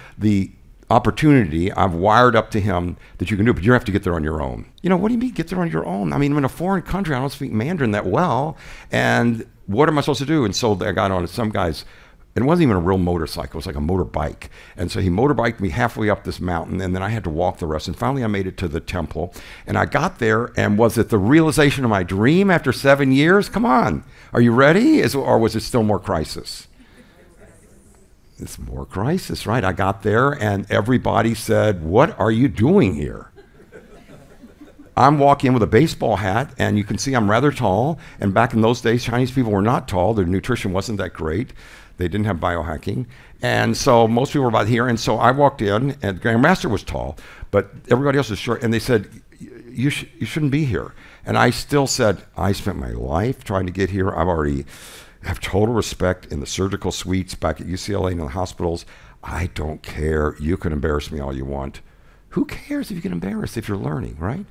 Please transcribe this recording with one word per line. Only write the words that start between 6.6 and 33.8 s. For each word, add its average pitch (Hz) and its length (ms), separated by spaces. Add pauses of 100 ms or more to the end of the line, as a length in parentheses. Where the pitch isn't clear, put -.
country. 175 320
I 123 40
don't 135 120
speak 135 200
Mandarin 147 420
that 101 120
well. 139 540 (340)
And 120 540 (200)
what 123 220
am 156 80
I 143 60
supposed 135 180
to 139 60
do? 151 180
And 95 100
so 117 180 (120)
I 104 80
got 98 200
on 90 160
some 113 220
guy's, 90 340 (500)
and 110 100
it 135 40
wasn't 170 160
even 113 120
a 90 40
real 95 180
motorcycle. 85 540
It 80 140
was - 0
like 90 100
a - 20
motorbike. 76 680 (280)
And 92 140
so 104 100
he 92 100
motorbiked 117 500
me 95 80
halfway 113 420
up 98 140
this - 160
mountain, 90 400
and 92 120
then 95 120
I 101 60
had 110 120
to 87 80
walk 90 280
the 87 80
rest. 78 200
And 87 100
finally 127 280
I - 20
made 98 220
it 90 100
to 92 100
the 78 120
temple. 85 520 (320)
And 107 140
I 95 60
got 143 340
there, 113 380
and 104 200
was 117 220
it 101 100
the 110 100
realization 143 680
of 117 60
my 98 120
dream 123 480
after 151 220
seven 139 400
years? 165 360
Come 214 160
on. 220 380 (300)
Are 120 80
you 120 100
ready? 175 480
Is, 143 160
or 131 240
was 113 160
it 110 80
still 117 220
more 104 160
crisis? - 680 (1700)
It's - 200
more - 280
crisis, 131 600
right? 113 160
I 95 100
got 98 300
there, 117 280
and 107 400
everybody 107 640
said, 104 500
"What 104 340
are 104 120
you 117 180
doing 120 460
here?" 62 360 (1700)